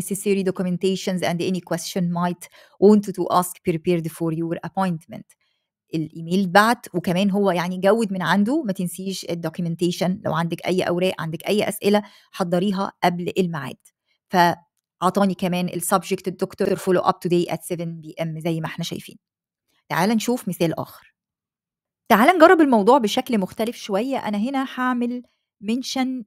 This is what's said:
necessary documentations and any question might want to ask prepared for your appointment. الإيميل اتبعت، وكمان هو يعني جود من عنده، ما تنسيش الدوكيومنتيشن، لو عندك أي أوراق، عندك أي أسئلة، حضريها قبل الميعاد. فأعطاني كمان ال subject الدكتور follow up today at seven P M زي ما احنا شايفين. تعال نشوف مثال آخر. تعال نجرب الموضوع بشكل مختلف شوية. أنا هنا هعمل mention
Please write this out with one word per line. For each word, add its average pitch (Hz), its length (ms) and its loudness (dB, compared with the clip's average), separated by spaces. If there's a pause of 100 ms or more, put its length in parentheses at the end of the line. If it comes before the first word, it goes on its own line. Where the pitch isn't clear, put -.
necessary 196 500 -2
documentations 180 720 -2 (100)
and 170 80 -2 (120)
any 180 200 -2
question 175 340 -4 (160)
might 180 220 -2 (380)
want 208 240 8 (140)
to 180 40 0 (180)
ask 180 120 -2 (160)
prepared 165 380 0 (120)
for 165 140 -2
your 165 240 -4 (120)
appointment. 185 580 -6 (680)
الإيميل 165 460 -2
اتبعت، 202 540 4
وكمان 180 360 0
هو 196 200 2
يعني 175 280 -2
جود 196 340 2
من 190 100 -4
عنده، 202 400 2
ما 208 100 -2
تنسيش 185 580 -6
الدوكيومنتيشن، 170 960 -2
لو - 100 -2
عندك 165 320 -4
أي 180 160 2
أوراق، 175 360 0
عندك 160 300 -8
أي 196 200 0
أسئلة، 208 340 0 (280)
حضريها 185 640 -2 (120)
قبل 175 340 0
الميعاد. 170 380 -4 (520)
فأعطاني 185 1040 2
كمان 180 340 -2
ال 170 140 -8
subject 190 440 -2
الدكتور 185 500 -2
follow 180 280 2
up 185 100 2 (140)
today 175 240 0
at 160 60 -4
seven 170 300 -8 (140)
P 156 220 -10
M 160 140 -8
زي 160 220 -4
ما 156 60 -6
احنا - 180 -8
شايفين. - 320 -10 (720)
تعال 165 220 2
نشوف 240 380 -2
مثال 170 320 -2
آخر. - 360 -14 (920)
تعال 247 280 6
نجرب 330 240 8
الموضوع 247 380 6
بشكل 233 400 0
مختلف 214 380 -4
شوية. 233 400 -4
أنا 208 220 -4
هنا 262 360 -2
هعمل 247 480 -2 (420)
mention 254 440 -4 (180)